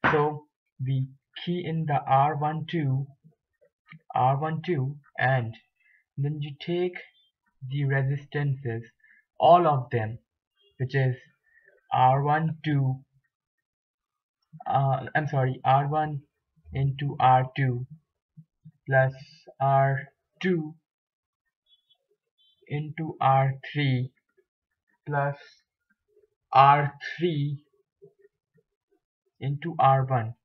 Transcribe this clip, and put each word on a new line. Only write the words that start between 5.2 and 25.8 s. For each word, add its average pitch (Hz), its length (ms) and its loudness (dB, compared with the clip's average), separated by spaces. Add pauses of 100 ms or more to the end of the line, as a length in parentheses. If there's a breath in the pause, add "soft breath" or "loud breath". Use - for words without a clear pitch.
then 147 260 -4
you 147 100 -8 (100)
take 175 360 -2 (720)
the 139 180 -2
resistances, 135 1000 -2 (560 soft breath)
all 170 280 6
of 139 220 0
them, 113 300 -4 (580)
which 131 180 -6
is 131 200 0 (760 soft breath)
R 131 320 4
one 156 400 0
two, 135 360 0 (1700)
uh, 135 360 0 (100)
I'm 147 120 0
sorry, 131 380 -2
R 139 220 4
one 151 340 -2 (520)
into 139 460 -2
R 131 260 6 (100)
two 127 320 -2 (1000)
plus 131 260 2 (480)
R 135 380 2 (420)
two 165 340 -2 (1900)
into 151 540 -8
R 135 320 4 (180)
three 131 400 -2 (960)
plus 143 300 -2 (1120)